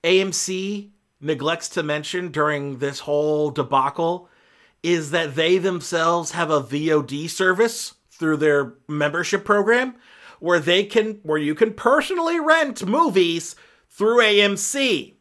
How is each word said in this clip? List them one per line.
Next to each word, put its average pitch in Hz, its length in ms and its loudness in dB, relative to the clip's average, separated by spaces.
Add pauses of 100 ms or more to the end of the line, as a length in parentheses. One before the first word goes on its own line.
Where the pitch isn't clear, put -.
A 180 200 4
M 190 100 -4
C 196 600 -6 (280)
neglects 151 480 -4
to 170 140 -4
mention 151 460 -4
during 143 500 -2
this 139 220 -6
whole 151 500 0
debacle 143 760 -2 (560)
is 165 260 0
that 160 240 -2
they 165 240 2
themselves 170 720 -2
have 165 180 -2
a 151 140 2
V 147 300 -2
O 147 100 4
D 143 240 -8
service 190 680 0 (140)
through 156 280 -2
their 143 380 2 (120)
membership 151 580 -2
program 233 520 2 (420)
where 170 220 2
they 175 240 2
can, 214 400 0
where 156 120 0
you 151 200 -2
can 220 180 0
personally 330 640 0
rent 311 480 0
movies 185 680 0 (320)
through 233 320 2
A 208 200 4
M 202 160 2
C. 240 640 -2